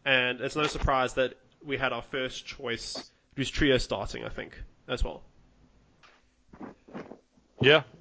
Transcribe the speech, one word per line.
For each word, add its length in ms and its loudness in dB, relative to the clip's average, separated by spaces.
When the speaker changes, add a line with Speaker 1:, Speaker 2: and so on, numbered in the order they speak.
Speaker 1:
and 380 2
it's 140 -4
no 100 2
surprise 480 2
that 220 0
we 140 -4
had 160 0
our 80 -6
first 420 -6
choice 640 -8
loose 100 -2
trio 300 4
starting, 480 -4
I 20 -6
think, 320 -12
as 140 -2
well. 200 -6
Speaker 2:
Yeah, 220 8